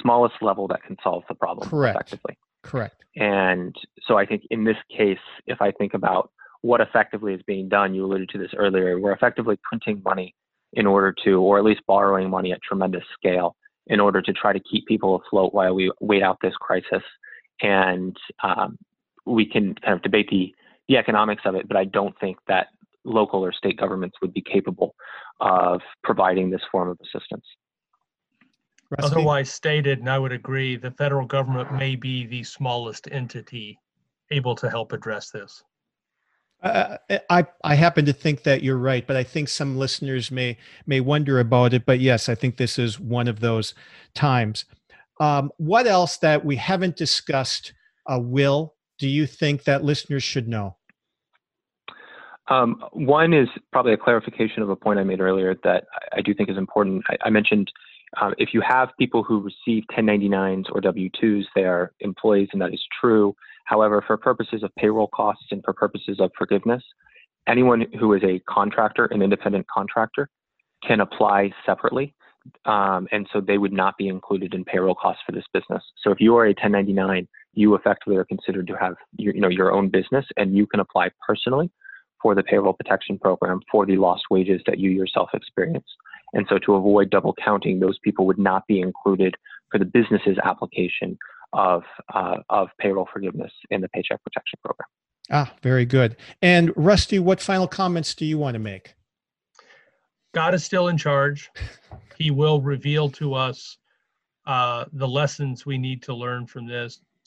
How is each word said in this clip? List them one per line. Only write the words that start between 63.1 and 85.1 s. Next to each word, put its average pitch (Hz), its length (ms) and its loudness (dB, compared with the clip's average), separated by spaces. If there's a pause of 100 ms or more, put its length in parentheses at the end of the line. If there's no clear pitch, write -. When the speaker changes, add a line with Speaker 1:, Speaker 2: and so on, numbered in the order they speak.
Speaker 1:
However, 107 380 2
for 113 120 0
purposes 113 480 -2
of 98 100 -10
payroll 107 320 2
costs 104 460 -2
and 101 120 -8
for 95 80 -2
purposes 101 460 -4
of 92 180 2
forgiveness, 113 460 0 (640)
anyone 120 400 4 (140)
who 110 140 4
is 95 100 2
a 92 240 2
contractor, 107 580 0
an 104 160 -2
independent 101 500 0
contractor, - 560 -4 (560)
can 110 160 2
apply 101 520 2 (120)
separately. 127 480 -2 (520)
Um, 98 480 0
and 104 200 -2
so 104 80 0
they 101 180 2
would 98 140 0
not 95 240 0
be 98 120 -4
included 92 460 -4
in 92 100 -6
payroll 92 320 0
costs - 280 -2
for - 60 -10
this 98 140 -8 (100)
business. 95 300 -4 (180)
So 104 80 2
if 95 100 0
you 113 160 6
are 117 100 6
a 101 80 4
ten 104 180 0
ninety-nine, 98 560 0 (260)
you 107 220 6
effectively 101 400 0
are 92 80 2
considered 92 420 -6
to 98 80 -8
have 92 200 -4 (220)
your, 104 180 -2
you - 60 -4
know, 95 80 4
your 92 220 4
own 98 180 2
business, 95 360 0 (120)
and 98 200 0
you 101 100 4
can 101 140 0
apply 92 300 0 (140)
personally 131 460 0 (500)
for 107 140 4
the 98 80 2
payroll 98 300 2
protection - 460 -4
program 92 420 0 (100)
for 104 160 4
the 95 100 2
lost 92 340 2
wages 92 360 2
that - 120 0
you 95 120 2
yourself 92 420 -2